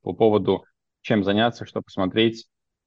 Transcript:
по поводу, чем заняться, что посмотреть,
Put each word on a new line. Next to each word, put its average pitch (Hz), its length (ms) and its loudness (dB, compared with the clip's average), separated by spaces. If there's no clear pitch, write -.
по 101 100 -8
поводу, 101 520 2
чем 107 240 0
заняться, 110 400 -2
что - 180 -10
посмотреть, 110 640 -2